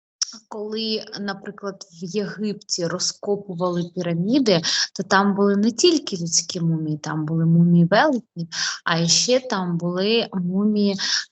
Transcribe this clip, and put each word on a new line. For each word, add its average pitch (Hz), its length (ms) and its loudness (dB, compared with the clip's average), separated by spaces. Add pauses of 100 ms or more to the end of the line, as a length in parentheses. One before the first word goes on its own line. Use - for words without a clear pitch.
(480)
коли, 214 560 -6 (160)
наприклад, 202 720 -10
в 170 120 -14
Єгипті 190 800 -6
розкопували 180 1080 -4
піраміди, 185 680 0 (340)
то 196 60 -4
там 202 320 4
були 202 220 2
не 214 140 2
тільки 302 460 2
людські 170 440 -4
мумії, 156 380 -2
там 156 280 -6
були 160 200 0
мумії 170 380 6
велетні, 208 640 0 (360)
а 170 220 0
ще 247 340 2
там 185 380 -2
були 190 540 0
мумії, 196 640 0 (360)